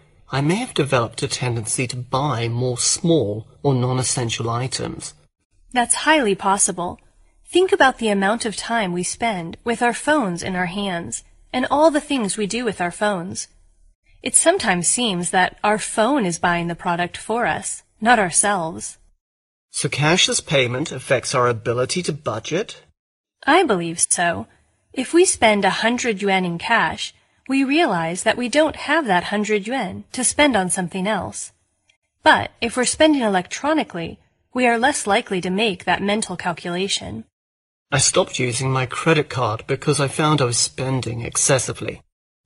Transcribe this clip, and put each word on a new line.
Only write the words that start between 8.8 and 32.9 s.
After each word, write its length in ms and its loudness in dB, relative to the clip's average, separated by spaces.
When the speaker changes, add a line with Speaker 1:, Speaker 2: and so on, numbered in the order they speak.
Speaker 2:
we 100 -2
spend 640 -4
with 160 -2
our 120 2
phones 480 0
in 140 -6
our 120 0
hands 580 -6
and 180 -2
all 220 6
the 80 2
things 380 -2
we 100 0
do 160 -4
with 160 -2
our 120 -2
phones. 580 -4
It 120 0
sometimes 520 2
seems 440 -2
that 340 2
our 120 2
phone 480 0
is 140 -2
buying 280 0
the 80 -6
product 420 -4
for 280 -2
us, 380 -4
not 200 4
ourselves. 760 -2
Speaker 1:
So 200 -4
cashless 500 2
payment 540 0
affects 420 -2
our 140 4
ability 540 -2
to 100 -2
budget? 680 -6
Speaker 2:
I 180 6
believe 360 0
so. 480 0
If 200 -4
we 120 8
spend 400 4
a 180 0
hundred 380 0
yuan 240 2
in 120 -2
cash, 560 -2
we 160 2
realize 580 0
that 140 2
we 100 -4
don't 300 2
have 300 0
that 180 2
hundred 420 -2
yuan 460 -6
to 100 -4
spend 320 4
on 140 2
something 360 -4
else. 460 -4
But 280 6
if 160 -4
we're 80 2
spending 380 4